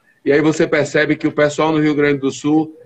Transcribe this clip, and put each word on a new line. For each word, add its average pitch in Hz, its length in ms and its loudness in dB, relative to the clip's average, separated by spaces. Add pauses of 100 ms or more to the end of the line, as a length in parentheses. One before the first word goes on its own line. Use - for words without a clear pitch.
(240)
E 139 80 2
aí 143 80 4
você 156 280 0
percebe 151 480 0
que 156 120 -2
o 143 40 -2
pessoal 151 400 0
no 156 80 0
Rio 151 160 0
Grande 143 240 0
do 135 100 -2
Sul 151 560 -2